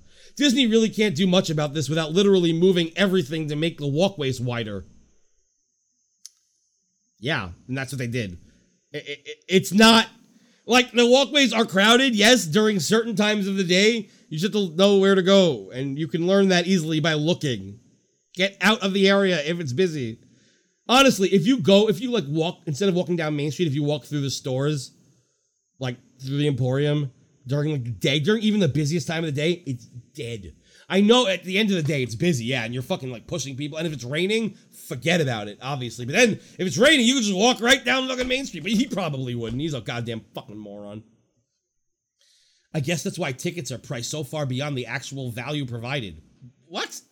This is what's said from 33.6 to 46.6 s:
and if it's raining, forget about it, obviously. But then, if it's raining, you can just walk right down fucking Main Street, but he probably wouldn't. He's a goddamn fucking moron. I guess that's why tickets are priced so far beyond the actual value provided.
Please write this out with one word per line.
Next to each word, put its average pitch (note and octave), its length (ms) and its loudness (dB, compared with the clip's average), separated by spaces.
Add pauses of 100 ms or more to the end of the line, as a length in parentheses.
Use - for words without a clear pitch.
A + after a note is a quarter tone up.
and E3 80 -4
if D#3+ 80 -6
it's A#2+ 100 -12
raining, F#3+ 520 -2 (320)
forget D#3+ 340 0
about A2+ 260 -4
it, G#2 140 -16
obviously. B2 440 -8
But B2+ 80 -6
then, G#3+ 260 4 (180)
if - 40 -6
it's F3 180 -2
raining, C4+ 260 6
you B3 80 4
can C4+ 100 -2
just G3+ 120 -2
walk A3+ 260 2
right A#3+ 240 2
down C4 220 -2
fucking B3+ 200 -6
Main C4 200 -4
Street, E3 140 -12
but F#3 100 -6
he A#3+ 160 2
probably C3+ 480 -6
wouldn't. A#2 260 -6
He's D#3 140 -4
a A#2+ 60 -8
goddamn A2+ 520 -8
fucking A2 240 -14
moron. G#2 460 -16 (1700)
I D#3+ 60 -2
guess D#3+ 240 -4
that's F#3+ 160 -6
why D#3 120 -4
tickets D#3 400 -8
are A#2+ 60 -8
priced B2 320 -10
so D3+ 140 -8
far D3+ 240 -6
beyond C3+ 280 -4
the B2 120 -6
actual C3 420 -10
value B2+ 380 -8
provided. A#2 560 -8 (440)